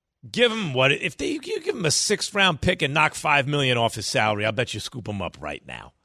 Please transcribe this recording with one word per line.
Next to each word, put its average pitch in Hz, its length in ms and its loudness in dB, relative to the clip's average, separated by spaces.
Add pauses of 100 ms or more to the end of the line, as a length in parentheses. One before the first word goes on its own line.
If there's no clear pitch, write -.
(320)
give 233 180 4
him 208 240 -2
what? 131 180 6
If - 260 -4
they, 285 140 -2
you 302 80 -6
give 392 360 -6
him 196 80 -4
a 151 60 2
sixth - 440 -2
round 185 260 2
pick 180 220 0
and 135 120 0
knock 156 200 2
five 143 320 0
million 139 320 2
off 117 180 2
his 104 100 -6
salary, 107 400 2
I 110 40 0
bet 110 240 -2
you 107 60 -8
scoop 113 260 -12
him 101 160 -6
up 85 180 -8
right 73 260 -8
now. 58 260 -14 (120)